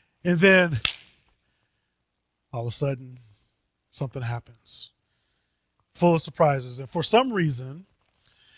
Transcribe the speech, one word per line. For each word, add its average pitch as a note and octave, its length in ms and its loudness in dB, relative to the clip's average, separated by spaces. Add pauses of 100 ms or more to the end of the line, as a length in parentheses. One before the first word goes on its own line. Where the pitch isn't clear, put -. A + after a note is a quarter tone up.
(240)
and F3 140 2
then F3+ 420 6 (1700)
all A#2+ 100 -8
of A#2 60 -6
a A#2 40 -6
sudden, C3 460 -6 (720)
something C3+ 320 -8
happens. - 680 -12 (1040)
Full F3 180 4
of D#3+ 80 0
surprises. C3+ 560 0
And C3 100 -12
for E3+ 140 -6
some A#3+ 320 2
reason, D3 540 -4 (720)